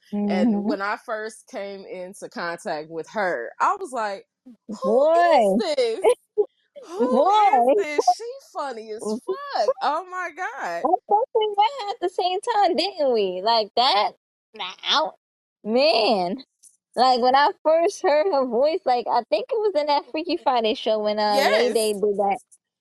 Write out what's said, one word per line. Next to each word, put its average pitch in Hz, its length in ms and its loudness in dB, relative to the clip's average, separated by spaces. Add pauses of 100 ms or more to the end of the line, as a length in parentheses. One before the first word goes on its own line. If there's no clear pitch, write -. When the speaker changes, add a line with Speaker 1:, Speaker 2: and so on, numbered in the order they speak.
(280)
Speaker 1:
And 202 260 2
Speaker 2:
Mm-hmm. 202 120 -4
Speaker 1:
when 196 160 -4
I 202 240 -4
first 220 420 -10
came 196 380 -12
into 180 420 -14
contact 170 640 -8
with 165 200 -10
her, 170 500 -4
I 339 180 2
was 349 140 -12
like, 214 340 -8 (560)
"Who 269 260 4
Speaker 2:
Boy. 339 300 4
Speaker 1:
is 285 160 4 (220)
this? 254 300 0 (300)
Speaker 2:
<laughs> 415 100 2 (520)
Speaker 1:
Who 285 320 4 (260)
is 240 80 6
Speaker 2:
Boy. 254 100 6
Speaker 1:
this? 427 420 0
She 440 80 -12 (280)
funny 240 400 -8
as 214 340 -6
fuck. 539 460 -2 (100)
Oh 302 280 -2
my 359 260 -8
God." 330 500 -6
Speaker 2:
I - 20 2 (200)
think 427 260 2
we 427 220 -2
went 427 340 0
at 480 120 -10
the 359 80 -2
same 370 300 -2 (140)
time, 381 220 2
didn't 311 380 0
we? 185 300 -2
Like 220 320 0
that. 240 360 2 (420)
Now, 202 600 -4 (500)
man. 240 760 2 (580)
Like 233 240 4
when 254 140 4
I 285 160 4 (140)
first 330 380 0
heard 302 300 2
her 269 140 2
voice, 269 380 0
like 247 260 0
I 240 200 2
think 339 200 -2
it 523 80 -2
was 415 180 0
in 294 100 -2
that 294 240 0
Freaky 320 260 -4
Friday 233 380 0
show 214 260 -2
when, 214 180 -2
uh, 214 240 2
Lady 480 280 2
Speaker 1:
Yes. - 40 -2
Speaker 2:
Day 226 200 0
did 190 80 -4 (160)
that. - 200 0 (420)